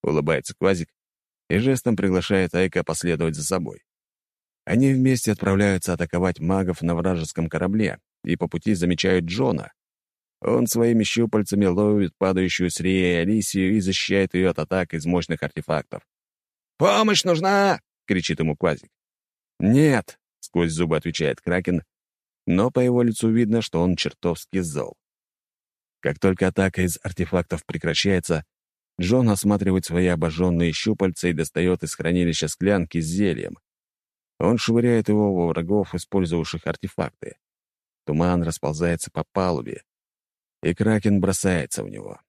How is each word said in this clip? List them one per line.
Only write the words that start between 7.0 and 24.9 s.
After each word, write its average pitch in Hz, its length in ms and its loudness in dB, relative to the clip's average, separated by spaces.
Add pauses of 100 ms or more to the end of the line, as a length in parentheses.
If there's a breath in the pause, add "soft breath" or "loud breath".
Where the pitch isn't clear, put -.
корабле 95 500 -2 (240)
и 87 120 0
по 85 120 -4
пути 95 280 -2
замечают 90 500 2
Джона. 98 460 -2 (680)
Он 120 260 2
своими 117 360 2
щупальцами 104 600 0
ловит 101 520 2
падающую 92 520 0
с - 100 -8
Реи 90 360 2
Алисию 98 600 0
и 107 60 2
защищает 95 540 0
ее 92 160 2
от - 80 -4
атак 90 340 -4
из 78 120 -6
мощных 85 380 -2
артефактов. 76 600 -6 (760)
«Помощь 202 480 4
нужна!» — 190 560 2 (260)
кричит 85 320 -2
ему 80 160 0
Квазик. 80 340 -2 (720)
«Нет!» — 127 580 2 (220)
сквозь 85 320 -2
зубы 80 240 0
отвечает 76 460 -4
Кракен, 90 420 -2 (640)
но 98 240 2
по - 80 0
его 123 240 2
лицу 113 260 0
видно, 113 320 2
что 85 200 -2
он 87 160 2
чертовски - 640 -4
зол. 76 360 -6 (1040)